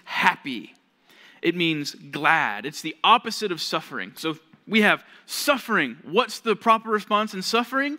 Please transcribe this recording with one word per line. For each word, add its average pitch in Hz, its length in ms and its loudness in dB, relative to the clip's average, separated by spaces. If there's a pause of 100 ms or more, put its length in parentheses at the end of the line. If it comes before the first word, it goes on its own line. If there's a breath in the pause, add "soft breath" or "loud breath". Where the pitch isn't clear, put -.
happy. 139 720 -2 (680 loud breath)
It 175 120 2
means 160 400 -2
glad. 143 720 0
It's - 160 -10
the 156 220 -8
opposite 214 480 2
of 160 80 -6
suffering. 120 560 -6
So 156 200 -6 (300)
we 214 140 2
have 185 240 4 (220 loud breath)
suffering. 208 760 0
What's 214 380 -2
the 214 160 0
proper 220 340 2
response 214 440 0
in 185 80 -6
suffering? 269 560 0